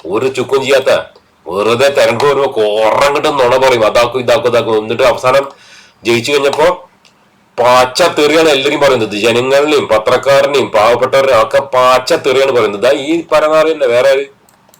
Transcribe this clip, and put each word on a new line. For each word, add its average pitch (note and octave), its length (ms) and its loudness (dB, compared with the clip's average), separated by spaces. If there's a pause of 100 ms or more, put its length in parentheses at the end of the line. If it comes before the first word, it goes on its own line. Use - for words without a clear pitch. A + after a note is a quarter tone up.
ഒരു A2 220 -2
ചുക്കും C3 340 -2
ചെയ്യാത്ത, C3+ 280 0 (580)
വെറുതെ A2 400 0
തെരഞ്ഞെടുപ്പ് C#3 380 0
വരുമ്പോ C#3 220 0
കൊറങ്ങട്ട് A2 800 0
നുണ C3+ 280 0
പറയും, B2+ 300 2
അതാക്കും, A#2+ 340 0
ഇതാക്കും, A#2+ 300 0
ഇതാക്കും. A2+ 280 0
എന്നിട്ട് A#2 240 -4
അവസാനം B2+ 460 0 (560)
ജയിച്ചു A#2 280 -2
കഴിഞ്ഞപ്പോ C#3+ 560 0 (680)
പാച്ച B2+ 440 2
തെറിയാണ് D#3+ 460 2
എല്ലാരും D3 320 0
പറയുന്നത്, A#2 360 0
ജനങ്ങളിലെയും C3 720 0
പത്രക്കാരനെയും B2+ 800 0
പാവപ്പെട്ടവരുടെയും B2 720 0
ഒക്കെ C3+ 180 0
പാച്ച B2+ 520 0
തെറിയാണ് C3+ 400 0
പറയുന്നത്. G#2 300 -2
ദാ B2+ 100 2
ഈ D#3 300 -4 (100)
പരനാറി D#3 400 0
തന്നെ, D3+ 140 -2
വേറെ B2 220 2
ആര്? C3+ 160 0 (540)